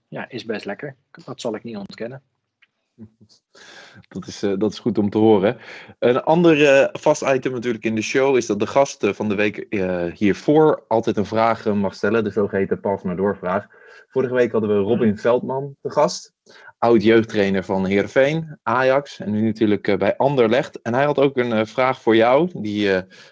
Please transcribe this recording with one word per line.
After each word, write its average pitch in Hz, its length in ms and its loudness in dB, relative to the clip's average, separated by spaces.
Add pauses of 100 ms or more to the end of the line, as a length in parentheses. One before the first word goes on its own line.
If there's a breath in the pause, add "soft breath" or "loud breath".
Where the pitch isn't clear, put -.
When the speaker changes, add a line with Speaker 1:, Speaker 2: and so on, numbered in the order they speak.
Speaker 1:
ja, 139 220 -14
is 110 160 -14
best 107 200 -10
lekker. - 300 -12 (300)
Dat 120 160 -16
zal 110 140 -6
ik 101 80 -14
niet 117 140 -14
ontkennen. 113 440 -14 (1900 loud breath)
Speaker 2:
Dat 92 180 -14
is, - 160 -10
eh, 101 140 -2
dat 104 140 -2
is - 80 -16
goed 110 180 -4
om 104 120 0
te 110 80 -4
horen. 107 400 4 (420 loud breath)
Een 123 240 2
ander, 156 440 4
eh, 135 200 6 (140)
vast 151 200 0
item 135 300 -2
natuurlijk 117 320 -6
in 110 120 -2
de 110 60 -2
show 135 360 0
is 117 80 0
dat 104 140 -4
de 107 80 -2
gast, - 360 0
eh, 101 100 0
van 107 160 -6
de 98 60 -2
week, 104 220 -2
eh, 92 460 -4 (100)
hiervoor 147 720 2
altijd 113 300 0
een 101 80 -2
vraag, 113 400 0
eh, 107 80 0
mag 101 200 -2
stellen. 110 300 -2
De 104 60 -4
zogeheten 98 500 -2
pas 98 240 -4
maar 87 120 -6
door 95 220 -2
vraag. 92 280 -6 (420 loud breath)
Vorige 127 260 -4
week 123 180 2
hadden 110 180 -2
we 107 60 2
Robin 104 420 0
Veldman 131 640 -2
te 143 100 -10
gast. - 420 -2 (440 loud breath)
Oud 117 260 4
jeugdtrainer 107 600 2
van 95 220 -2
Heerenveen, 139 800 0
Ajax 131 560 0
en 101 120 -8
nu 107 100 -2
natuurlijk, 107 460 0
eh, 98 100 2
bij 98 200 0
Anderlecht. 127 640 0
En 117 120 -6
hij 135 120 2
had 147 140 0
ook 135 180 2
een, 120 160 -2
eh, 110 120 0
vraag 127 360 -2
voor 113 140 2
jou 131 340 4 (120)
die, 104 320 -2
eh, 92 80 0 (300 loud breath)